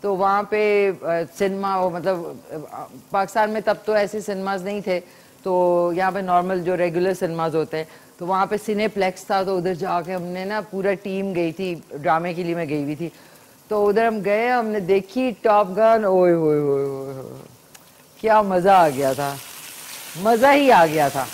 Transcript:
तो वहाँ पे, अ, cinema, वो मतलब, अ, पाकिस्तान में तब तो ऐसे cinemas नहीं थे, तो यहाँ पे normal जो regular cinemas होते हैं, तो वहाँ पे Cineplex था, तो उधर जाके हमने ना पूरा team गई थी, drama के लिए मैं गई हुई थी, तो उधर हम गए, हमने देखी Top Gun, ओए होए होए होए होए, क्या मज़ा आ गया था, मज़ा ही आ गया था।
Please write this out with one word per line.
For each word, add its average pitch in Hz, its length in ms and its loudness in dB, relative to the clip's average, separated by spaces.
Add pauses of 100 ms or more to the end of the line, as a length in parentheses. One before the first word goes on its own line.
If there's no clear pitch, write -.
तो 202 120 0
वहाँ 196 280 2
पे, 208 460 2
अ, 180 80 -2 (420)
cinema, 196 380 -2
वो 185 140 0
मतलब, 170 520 -4 (100)
अ, 151 40 -10 (560)
पाकिस्तान 208 380 0
में 220 120 -4
तब 208 240 -2
तो 214 100 0
ऐसे 208 240 -2
cinemas 190 440 -6
नहीं 202 180 -6
थे, 180 180 -2 (440)
तो 175 480 2
यहाँ 185 200 0
पे 196 100 -4
normal 180 380 0
जो 180 140 -2
regular 175 400 0
cinemas 165 400 -2
होते 156 220 -2
हैं, 160 120 -6 (300)
तो 175 80 -10
वहाँ 190 200 0
पे 208 120 -4
Cineplex 208 720 -2
था, 196 140 0
तो 190 140 -2
उधर 180 160 -2
जाके 175 380 -4
हमने 180 320 -6
ना 208 160 -4
पूरा 190 340 -2
team 196 380 -6
गई 170 200 -2
थी, 180 320 -8 (100)
drama 165 400 -2
के 175 100 -6
लिए 170 100 -4
मैं 170 140 -4
गई 147 140 -4
हुई 147 140 -6
थी, 165 160 -8 (580)
तो 208 160 0
उधर 214 200 2
हम 220 140 -2
गए, 208 280 0
हमने 220 320 0
देखी 196 520 0
Top 208 360 2
Gun, 220 360 4
ओए 185 280 4
होए 156 260 2
होए 139 280 0
होए 135 280 -8
होए, 131 260 -14 (800)
क्या 214 220 4
मज़ा 190 340 4
आ 170 120 8
गया 135 260 0
था, 139 240 -4 (800)
मज़ा 226 320 4
ही 285 200 6
आ 175 160 8
गया 151 240 2
था। 131 240 -4